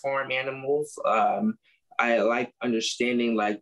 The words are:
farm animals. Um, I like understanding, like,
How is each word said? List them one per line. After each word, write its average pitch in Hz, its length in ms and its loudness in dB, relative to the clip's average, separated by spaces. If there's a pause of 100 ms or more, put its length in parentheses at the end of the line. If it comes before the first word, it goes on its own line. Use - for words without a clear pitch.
farm 135 300 -2
animals. 135 720 -4
Um, 107 500 2 (440)
I 117 220 4
like 120 320 0 (100)
understanding, 120 760 0
like, 104 240 0